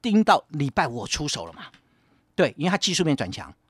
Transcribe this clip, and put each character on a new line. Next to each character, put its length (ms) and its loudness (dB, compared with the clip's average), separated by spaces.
盯 220 4
到 280 6
礼 200 -2
拜 160 0
五 120 -6
我 100 -8
出 180 -4
手 200 -6
了 60 -16
嘛。 100 -18
对， 200 0
因 80 -4
为 60 4
它 60 2
技 160 -2
术 120 0
面 120 2
转 140 -6
强 240 -12